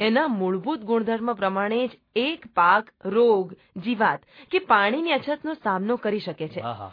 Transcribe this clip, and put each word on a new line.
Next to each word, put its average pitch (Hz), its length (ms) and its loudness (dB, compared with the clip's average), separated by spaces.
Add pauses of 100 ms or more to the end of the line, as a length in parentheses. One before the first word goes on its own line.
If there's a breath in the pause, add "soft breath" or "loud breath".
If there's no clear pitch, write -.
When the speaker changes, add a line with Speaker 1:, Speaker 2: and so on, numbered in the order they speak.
Speaker 1:
એના 226 280 2
મૂળભૂત 190 520 -2
ગુણધર્મ 226 540 -2
પ્રમાણે 202 540 -2
જ - 100 -16 (180)
એક 294 380 -2
પાક 185 380 2 (120)
રોગ, 202 480 2 (320 soft breath)
જીવાત 208 360 0 (300 soft breath)
કે 370 80 2
પાણીની 269 540 2
અછતનો 294 420 -2
સામનો 208 420 -2
કરી 214 240 -2
શકે 160 280 -8
છે. 135 120 -10
Speaker 2:
હા, 120 120 -6
હા, 101 200 -12